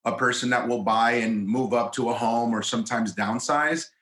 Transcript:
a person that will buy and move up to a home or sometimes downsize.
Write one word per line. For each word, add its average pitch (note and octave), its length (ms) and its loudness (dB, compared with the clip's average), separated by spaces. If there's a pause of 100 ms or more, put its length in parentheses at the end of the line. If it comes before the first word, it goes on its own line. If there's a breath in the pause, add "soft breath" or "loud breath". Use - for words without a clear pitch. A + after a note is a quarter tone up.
a A#2 60 0
person B2 380 0
that B2 180 0
will A#2+ 140 0
buy A2+ 300 4
and A2+ 340 0
move A#2+ 260 0
up A#2 220 0
to A#2 160 0
a A#2 40 0
home A#2 420 0
or G#2 80 -2
sometimes A2+ 500 -2
downsize. D3 720 0 (160)